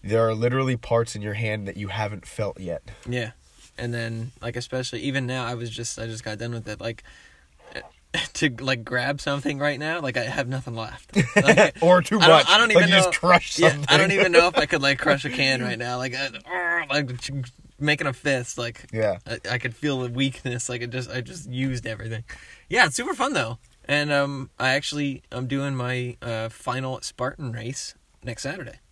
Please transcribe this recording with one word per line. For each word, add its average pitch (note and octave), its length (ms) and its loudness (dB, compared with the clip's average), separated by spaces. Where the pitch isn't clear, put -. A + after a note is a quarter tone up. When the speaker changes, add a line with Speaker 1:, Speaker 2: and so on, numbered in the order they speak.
Speaker 1:
there A2+ 240 2
are A2 60 0
literally B2+ 420 0
parts A#2 400 -2
in G#2 60 -8
your G#2 140 -6
hand G#2+ 320 -4
that F#2+ 100 -10
you G2+ 120 -8
haven't G#2 360 -6
felt - 340 -6
yet. F2 220 -8
Speaker 2:
Yeah. A#2+ 260 -6
And A#2+ 160 -6
then, A2+ 380 -8
like, A#2+ 140 -8
especially, C3 460 -8
even C3+ 260 -4
now, B2+ 180 -4
I B2 100 -6
was A#2 140 -8
just, A#2 300 -10
I A2+ 60 -8
just A2+ 180 -10
got G#2+ 140 -8
done A#2 160 -8
with A2+ 160 -10
it, G#2+ 100 -10
like, A2+ 240 -8
<laughs> - 600 -10
to, D#3 160 0
like, C3 240 -2
grab B2+ 340 -4
something C#3+ 400 -4
right C#3+ 180 -2
now, D#3+ 220 -4
like, C3 160 -6
I B2 80 -2
have B2+ 240 -4
nothing B2+ 280 -6
left. - 420 -6
Speaker 1:
<laughs> - 80 -4
Speaker 2:
Like, F#3 460 6
Speaker 1:
Or F3+ 200 8
too G#3 180 0
Speaker 2:
I - 80 8
don't, D#3+ 100 12
Speaker 1:
much. - 120 6
Speaker 2:
I G3 80 8
don't A3+ 120 4
Speaker 1:
Like, G#3 80 6
Speaker 2:
even F3 120 8
Speaker 1:
you F#3+ 60 6
just F#3+ 160 8
Speaker 2:
know, - 80 -4
Speaker 1:
crush F3 400 4
Speaker 2:
yeah, E3 80 8
I - 40 8
don't D3 120 -4
Speaker 1:
something. - 100 2
Speaker 2:
even F3+ 120 4
know E3+ 160 8
if F3+ 100 2
I D3+ 80 4
could, D3+ 160 0
like, C#3 180 4
crush C#3 260 2
a C#3+ 40 -2
Speaker 1:
<laughs> - 20 -4
Speaker 2:
can C3+ 300 0
right A2+ 160 -4
now. B2 200 -4
Like, B2+ 180 -6
I, C#3 120 -4
uh, E3+ 600 -4
like, C3+ 300 -2
ch-, - 120 -10
making D3 300 0
a C3 60 -2
fist, B2+ 440 -2
like, - 360 -8
Speaker 1:
Yeah. G#2+ 240 0
Speaker 2:
I, A2+ 120 -8
I B2 60 -2
could A#2 180 -6
feel C#3+ 240 -2
the B2 100 -4
weakness. B2+ 600 -4
Like, A#2+ 120 -6
it A#2+ 100 -8
just, B2+ 180 -8
I B2+ 100 -6
just C#3+ 300 -12
used B2+ 360 -4
everything. A2 380 -8
Yeah, G#3+ 160 6
it's D3 100 -2
super D4+ 180 -4
fun, C#4 200 0
though. A#2+ 240 -2
And, D3 240 2
um, C#3 440 0
I C3 180 0
actually, C#3+ 480 -4
I'm B2+ 140 -4
doing C#3 280 -2
my, B2 460 -4
uh, A2+ 260 -6
final C3 540 -6
Spartan - 500 -6
race A#2 420 -10
next A#2+ 200 -10
Saturday. C#3 360 -10